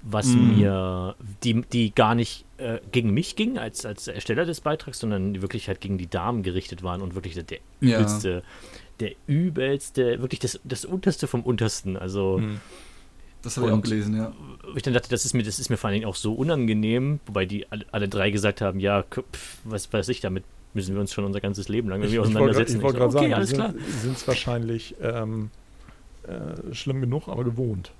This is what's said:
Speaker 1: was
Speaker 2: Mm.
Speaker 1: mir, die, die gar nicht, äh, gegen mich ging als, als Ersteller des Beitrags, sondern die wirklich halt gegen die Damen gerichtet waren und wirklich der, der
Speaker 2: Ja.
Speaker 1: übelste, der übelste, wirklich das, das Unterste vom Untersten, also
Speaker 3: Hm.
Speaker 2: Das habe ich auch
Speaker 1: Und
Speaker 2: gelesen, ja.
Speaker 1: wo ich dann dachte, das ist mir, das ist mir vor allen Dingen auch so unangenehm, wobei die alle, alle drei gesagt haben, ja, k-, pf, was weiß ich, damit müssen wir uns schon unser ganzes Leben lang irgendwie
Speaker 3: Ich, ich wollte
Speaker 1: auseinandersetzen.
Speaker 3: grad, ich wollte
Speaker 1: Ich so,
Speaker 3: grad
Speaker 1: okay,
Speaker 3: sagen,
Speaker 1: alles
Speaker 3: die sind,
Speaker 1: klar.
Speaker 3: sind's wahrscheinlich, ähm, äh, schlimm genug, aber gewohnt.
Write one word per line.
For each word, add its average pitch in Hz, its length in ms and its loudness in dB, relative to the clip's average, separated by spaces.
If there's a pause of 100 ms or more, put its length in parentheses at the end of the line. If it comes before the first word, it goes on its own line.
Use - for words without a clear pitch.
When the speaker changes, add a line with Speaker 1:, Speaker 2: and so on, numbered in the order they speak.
Speaker 1:
was 110 300 2
Speaker 2:
Mm. 123 40 8
Speaker 1:
mir, 95 760 4 (300)
die, 120 180 4
die 113 320 0
gar 113 200 6
nicht, 117 300 -2 (140)
äh, 117 220 -4 (100)
gegen 117 240 4
mich 156 220 0
ging 233 220 0
als, 113 280 -8
als 104 220 -10
Ersteller - 360 -2
des 160 160 -4
Beitrags, 151 380 -4
sondern 101 340 -2
die 95 100 -4
wirklich 101 260 -6
halt 98 120 -4
gegen 98 160 -4
die 87 120 -6
Damen 104 340 -2
gerichtet 92 400 -4
waren 90 200 -4
und 90 120 -8
wirklich 92 200 -8
der, 85 100 -8
der - 140 -12 (220)
Speaker 2:
Ja. 127 120 6
Speaker 1:
übelste, 104 500 2 (580)
der - 120 -4 (140)
übelste, 139 920 2
wirklich 127 200 -4
das, - 240 -4
das 127 200 -6
Unterste 180 440 0
vom 120 140 0
Untersten, 107 540 0
also 95 420 0
Speaker 3:
Hm. 107 220 -2 (840)
Speaker 2:
Das - 140 -8
habe 123 100 2
ich 107 60 4
auch 107 40 6
Speaker 1:
Und 104 60 4
Speaker 2:
gelesen, 107 340 0
ja. 113 160 -4 (380)
Speaker 1:
wo - 60 -6
ich 131 80 -4
dann 127 100 0
dachte, 123 140 2
das 120 160 0
ist - 100 -2
mir, 120 80 2
das 104 160 -4
ist 127 100 -6
mir 117 80 2
vor 110 120 -2
allen 98 100 2
Dingen 110 80 -2
auch 98 80 -4
so 107 180 -2
unangenehm, 127 960 2
wobei 101 180 0
die 101 280 -4
alle, 107 180 -8
alle 101 180 0
drei 98 220 2
gesagt 101 300 2
haben, 98 180 0
ja, 98 240 4
k-, - 200 -6 (100)
pf, - 320 -14
was 110 280 -6
weiß 107 180 0
ich, 123 100 -2
damit 95 240 -2 (300)
müssen 95 200 -2
wir 101 60 0
uns 98 120 -2
schon 104 120 -2
unser 98 160 -2
ganzes 98 280 -4
Leben 110 200 0
lang 98 140 -2
irgendwie 107 180 2
Speaker 3:
Ich, 107 100 4
ich 107 80 4
wollte - 160 6
Speaker 1:
auseinandersetzen. 113 240 4
Speaker 3:
grad, - 0 -
ich 104 60 0
wollte 127 140 2
Speaker 1:
Ich 123 40 4
so, 123 80 6
Speaker 3:
grad - 0 -
Speaker 1:
okay, 143 140 6
Speaker 3:
sagen, 143 100 4
Speaker 1:
alles 104 160 2
Speaker 3:
die 135 60 2
sind, 214 80 2
Speaker 1:
klar. 214 100 -2 (280)
Speaker 3:
sind's 127 260 -4
wahrscheinlich, 117 720 -2
ähm, 110 480 -4 (720)
äh, - 500 -8
schlimm 135 280 -4
genug, 131 260 -2
aber 123 160 -4
gewohnt. 117 580 -2